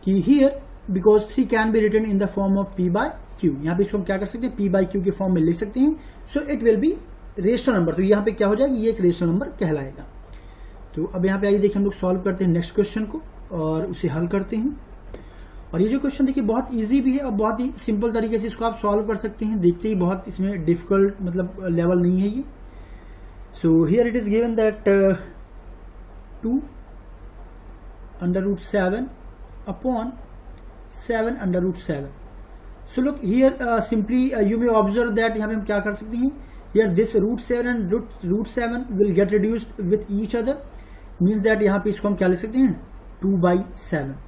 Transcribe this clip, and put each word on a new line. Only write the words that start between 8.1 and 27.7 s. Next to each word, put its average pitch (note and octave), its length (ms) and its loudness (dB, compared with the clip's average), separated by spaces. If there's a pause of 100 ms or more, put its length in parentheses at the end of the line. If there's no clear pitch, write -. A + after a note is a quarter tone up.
पे A3 80 2
क्या G3+ 160 2
हो G#3 60 4
जाएगा? C4 200 2
ये A3+ 160 2
एक G#3 100 -4
rational F3 280 2
number F#3+ 200 0
कहलाएगा। D3+ 580 -4 (880)
तो D#3 100 -2
अब F#3 220 -2
यहाँ G3 140 2
पे G#3 60 0
आइए G3+ 120 4
देखिए, G3+ 180 2
हम G3+ 80 2
लोग G3 80 0
solve F#3 280 0
करते F#3+ 240 0
हैं F3 80 4
next E3+ 220 0
question G#3 300 0
को D#4 180 -10 (300)
और D#3+ 340 -2
उसे F3+ 220 -4
हल D#3+ 180 -2
करते G3 300 -2
हैं। C4 240 -4 (920)
और E3 80 2
ये A3 60 4
जो C4+ 100 0
question C4+ 280 0
देखिए, C4 180 0
बहुत A3+ 300 0
easy A3+ 260 2
भी B3+ 120 2
है C#4 120 -2
और B3+ 60 -4
बहुत G#3+ 300 0
ही B3+ 160 -2
simple A3 360 0
तरीके A3+ 260 0
से G#3 80 -2
इसको A3+ 180 -4
आप A3+ 120 0
solve G#3 300 0
कर A3 100 -2
सकते G#3+ 280 -4
हैं। G#3+ 160 0
देखते F3 280 2
ही G#3+ 60 2
बहुत F#3 340 0
इसमें F#3+ 360 -4
difficult G3 580 2
मतलब F3+ 420 -4
level F3 340 2
नहीं F3+ 220 4
है G3+ 80 2
ये। A#3+ 160 -4 (1120)
So E3+ 120 0 (200)
here A#3 220 4
it A3+ 60 -2
is G#3 120 -2
given A3+ 280 2
that, A3 320 2
uh, G3 280 6 (1300)
two B3 160 0 (1600)